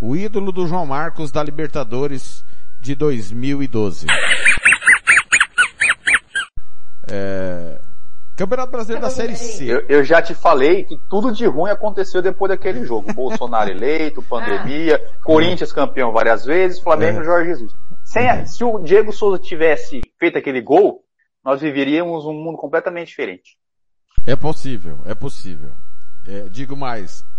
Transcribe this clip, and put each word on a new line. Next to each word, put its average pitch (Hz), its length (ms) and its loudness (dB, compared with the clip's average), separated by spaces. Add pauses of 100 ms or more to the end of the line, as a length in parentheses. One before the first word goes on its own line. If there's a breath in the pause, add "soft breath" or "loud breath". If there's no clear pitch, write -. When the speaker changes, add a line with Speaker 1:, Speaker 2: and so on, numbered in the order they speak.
Speaker 1:
o 117 160 2
ídolo 202 340 0
do 180 160 0
João 170 200 0
Marcos 151 440 -2
da 151 140 0
Libertadores 139 1000 0 (360 soft breath)
de 139 160 0
dois 127 340 2
mil 135 320 0
e 131 60 0
doze. 101 380 0 (3000)
É... 92 680 0 (580)
Campeonato 254 360 0
Brasileiro 226 300 -2
da 262 80 0
Série 233 260 -2
C. 233 280 -2
Speaker 2:
Eu, 120 240 0
eu 143 140 6
já 160 180 4
te - 140 0
falei 165 500 2
que - 140 -2 (100)
tudo 214 220 0
de 220 160 0
ruim 170 240 0
aconteceu 196 500 0
depois 190 300 0
daquele 180 340 -2
jogo. 107 280 -2
Bolsonaro 113 580 0
eleito, 139 520 0
pandemia, 127 720 0
Speaker 1:
É. - 280 0
Speaker 2:
Corinthians 160 500 2
campeão 131 380 0
várias 113 340 2
vezes, 180 360 0
Flamengo 165 400 0
Speaker 1:
É. 156 40 -2
Speaker 2:
Jorge 175 260 0
Jesus. 120 220 -2 (300)
Sem 247 260 0
a, - 80 2
Speaker 1:
Uhum. - 100 0
Speaker 2:
se - 180 0
o 220 140 0
Diego 202 340 2
Souza 202 260 0
tivesse 151 640 0 (180)
feito 165 200 -2
aquele 139 240 -6
gol, 156 400 0 (420)
nós 135 160 -4
viveríamos 151 640 -4
um 156 80 -10
mundo 156 260 -12
completamente 165 500 -8
diferente. - 480 -14 (680)
Speaker 1:
É 127 80 8
possível, 117 720 2
é 104 80 -2
possível. 85 560 -2 (560)
É, 98 220 -2
digo 135 280 -2
mais, 117 480 -2 (140)